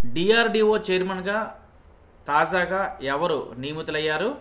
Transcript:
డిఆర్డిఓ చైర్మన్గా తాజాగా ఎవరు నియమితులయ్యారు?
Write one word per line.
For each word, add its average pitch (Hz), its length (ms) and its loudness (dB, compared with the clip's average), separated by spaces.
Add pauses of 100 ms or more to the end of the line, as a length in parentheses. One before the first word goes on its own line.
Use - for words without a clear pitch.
(140)
డిఆర్డిఓ 214 600 4 (120)
చైర్మన్గా 185 520 -2 (880)
తాజాగా 165 500 2 (360)
ఎవరు 156 220 0 (260)
నియమితులయ్యారు? 156 680 -2 (100)